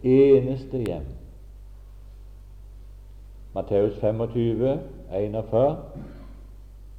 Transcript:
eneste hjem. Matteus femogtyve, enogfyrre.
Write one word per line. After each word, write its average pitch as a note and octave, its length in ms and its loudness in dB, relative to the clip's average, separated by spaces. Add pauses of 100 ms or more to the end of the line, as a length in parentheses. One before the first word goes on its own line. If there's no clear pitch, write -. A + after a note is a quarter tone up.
eneste C3 840 6
hjem. D#2+ 200 -6 (2500)
Matteus G2+ 460 2
femogtyve, A#2 800 2 (320)
enogfyrre. G#2+ 680 2 (1200)